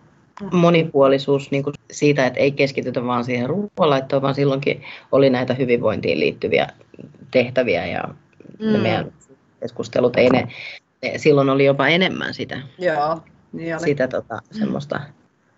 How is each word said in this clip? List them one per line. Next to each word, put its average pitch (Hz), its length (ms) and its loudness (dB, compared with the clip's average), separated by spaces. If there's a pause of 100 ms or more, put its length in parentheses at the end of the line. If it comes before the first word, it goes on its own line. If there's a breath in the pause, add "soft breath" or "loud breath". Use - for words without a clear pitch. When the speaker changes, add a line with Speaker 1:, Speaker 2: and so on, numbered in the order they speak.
(420)
Speaker 1:
Mm. 185 140 -2
Speaker 2:
monipuolisuus 143 920 4
niinku 143 220 -2 (180)
siitä, 143 360 2
että 127 140 -2
ei 143 120 2
keskitytä 131 520 -2
vaan 120 200 -2
siihen 123 240 -4
ruoanlaittoon, 143 760 0
vaan 139 120 0
silloinkin 143 480 -2 (300 loud breath)
oli 135 180 6
näitä 123 240 0
hyvinvointiin 113 680 0
liittyviä 71 460 0 (640)
tehtäviä 120 560 0
ja 60 180 -6 (540)
ne 214 180 0
Speaker 1:
Mm. 101 60 2
Speaker 2:
meidän 110 300 -2 (480)
keskustelut, 120 560 -2
ei 123 140 6
ne, 120 180 2 (540 loud breath)
ne, - 160 -6
silloin 143 320 4
oli 139 140 4
jopa 139 240 4
enemmän 156 460 0
sitä, - 240 -10 (200)
Speaker 1:
Joo, 160 420 -2 (320)
niin 165 240 -8
oli. 165 80 -8
Speaker 2:
sitä 139 240 0
tota, 110 260 -8
Speaker 1:
Mm. - 240 -12
Speaker 2:
semmoista - 420 -4 (580)